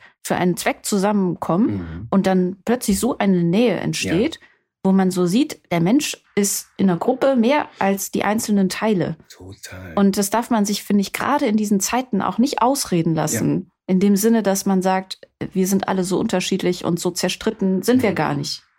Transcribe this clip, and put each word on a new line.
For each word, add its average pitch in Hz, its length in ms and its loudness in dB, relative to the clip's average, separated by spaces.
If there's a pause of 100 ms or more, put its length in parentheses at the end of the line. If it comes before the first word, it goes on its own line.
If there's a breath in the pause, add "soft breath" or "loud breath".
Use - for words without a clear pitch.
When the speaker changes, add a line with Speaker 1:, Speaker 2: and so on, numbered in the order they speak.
(240 loud breath)
Speaker 1:
für - 120 -4
einen 180 220 0
Zweck - 280 -4
zusammenkommen 196 840 0
Speaker 2:
Mhm. 85 420 -8
Speaker 1:
und 196 180 2
dann 185 380 2
plötzlich 220 340 0
so 240 180 -2
eine 185 260 2
Nähe 190 340 2
entsteht, 185 580 -2
Speaker 2:
Ja. - 60 -18 (420 soft breath)
Speaker 1:
wo 190 80 2
man 190 200 4
so 180 140 0
sieht, 233 340 0 (120)
der 170 100 0
Mensch 233 360 2 (180)
ist - 320 -2 (100)
in 196 100 2
der 180 100 2
Gruppe 269 380 0
mehr 254 320 2 (120)
als 196 320 -2
die - 120 -2
einzelnen 202 460 0
Teile. 170 480 -2 (120)
Speaker 2:
Total. 92 680 -18
Speaker 1:
Und 196 220 2
das 202 120 0
darf 233 220 -2
man 208 140 2
sich, 202 180 -4
finde 208 180 2
ich, 190 100 -6
gerade 285 360 0
in 214 100 2
diesen 208 220 0
Zeiten 233 420 -2
auch - 160 -2
nicht 269 240 0
ausreden 175 540 0
lassen. 156 520 -2
Speaker 2:
Ja. - 40 -20 (160)
Speaker 1:
In 185 120 2
dem 202 160 4
Sinne, 220 280 2
dass 196 220 -2
man 190 160 2
sagt, 190 380 -2 (340)
wir 185 140 0
sind 196 200 0
alle 190 160 0
so 180 160 0
unterschiedlich 185 680 -2
und 175 140 -2
so 180 120 -4
zerstritten 190 720 -2
sind 254 200 2
wir 202 80 2
Speaker 2:
Mhm. 160 40 -4
Speaker 1:
gar 147 200 0
nicht. 151 280 -8 (160)